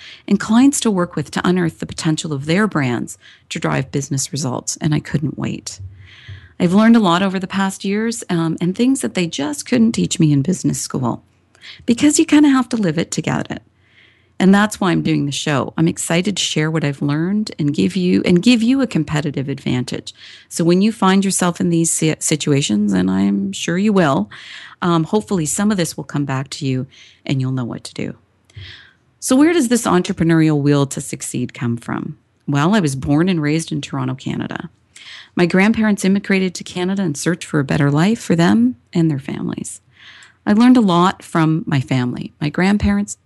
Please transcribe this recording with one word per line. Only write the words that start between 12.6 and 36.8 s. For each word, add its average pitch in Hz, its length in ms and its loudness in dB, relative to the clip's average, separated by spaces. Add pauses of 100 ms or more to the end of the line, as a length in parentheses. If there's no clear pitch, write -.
to 240 60 -2
live 170 220 0
it - 140 -4
to 170 100 -4
get 147 300 -4
it. - 100 -12 (760)
And 190 160 6
that's 208 240 2
why 190 120 0
I'm 165 100 2
doing 151 240 0
the 143 80 -4
show. 139 460 -2
I'm 165 100 2
excited 180 480 -2
to - 60 -4
share 156 280 -2
what 160 140 -2
I've 143 160 -4
learned 170 580 -2
and 147 140 0
give 190 240 -2
you, 185 300 2
and 175 160 4
give 233 200 4
you 262 200 2
a 247 40 2
competitive 151 640 -4
advantage. 135 640 -6 (380)
So - 120 -4
when 175 200 4
you 220 100 2
find 196 320 2
yourself 180 340 0
in 180 120 0
these 165 200 0
si-, - 280 -2
situations, 139 760 0
and 185 180 0
I'm 196 420 0
sure 170 260 -4
you 208 160 2
will, 180 340 2 (540)
um, 170 220 2
hopefully 202 420 -2
some 208 240 0
of 208 80 0
this 165 180 -4
will 160 80 -10
come 143 220 -4
back 135 240 -4
to - 160 -8
you 131 200 -2 (380)
and 135 160 -2
you'll 131 100 -2
know 131 140 -4
what 98 200 -10
to - 100 -16
do. - 200 -8 (1080)
So - 160 0
where 311 180 6
does 294 140 2
this 233 180 2
entrepreneurial 165 720 2
will 143 240 4
to 139 160 -6
succeed 135 540 -8
come 117 240 -4
from? 127 400 -8 (280)
Well, 147 280 2
I 220 60 4
was 143 140 0
born 151 360 0
and 170 100 0
raised 156 320 -2
in 151 80 -4
Toronto, 131 340 -6
Canada. - 540 -8 (640)
My 175 120 4
grandparents 208 580 2
immigrated 190 520 0
to - 60 -12
Canada 190 400 -4